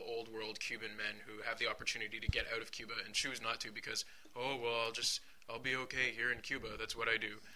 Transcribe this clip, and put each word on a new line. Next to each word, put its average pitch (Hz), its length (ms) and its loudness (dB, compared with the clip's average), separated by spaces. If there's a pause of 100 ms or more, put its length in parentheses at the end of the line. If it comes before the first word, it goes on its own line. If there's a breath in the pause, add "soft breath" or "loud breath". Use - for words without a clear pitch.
old 113 260 -2
world 110 280 -4
Cuban 110 360 -2
men 107 200 0 (100)
who 107 160 -8
have 113 160 0
the 117 100 4
opportunity 107 520 0
to 117 80 -6
get 110 260 4
out 113 80 2
of - 100 -8
Cuba 113 220 -6 (100)
and 104 120 -4
choose 127 260 2
not 117 200 2
to 110 100 -6
because, 110 340 -2 (300 loud breath)
"Oh, 131 220 2
well, 117 280 4
I'll 113 60 2
just, 117 280 2 (300 loud breath)
I'll 117 100 -4
be 131 160 2
okay 131 360 2
here 117 200 2
in 117 80 0
Cuba. 113 380 -4
That's 110 180 -2
what 113 140 2
I 113 80 6
do." 110 220 -4 (160)